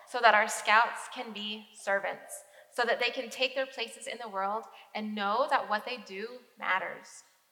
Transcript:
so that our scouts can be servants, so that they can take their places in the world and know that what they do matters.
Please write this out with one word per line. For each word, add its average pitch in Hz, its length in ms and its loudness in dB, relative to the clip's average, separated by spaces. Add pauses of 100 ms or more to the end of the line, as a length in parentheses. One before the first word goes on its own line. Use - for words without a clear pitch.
(100)
so 254 100 -4
that 220 140 10
our 214 140 6
scouts 220 540 4 (120)
can 240 180 -10
be 208 400 -8
servants, 196 720 -2 (320)
so 247 100 2
that 220 140 2
they 240 120 0
can 233 200 -8
take 262 240 -2
their 269 120 -2
places 233 420 -10
in 233 120 -8
the 233 80 -10
world 202 360 -4 (300)
and 214 200 -6
know 208 360 2
that 254 180 2
what 208 160 0
they 247 200 -8
do 196 220 -10 (320)
matters. - 640 -4 (300)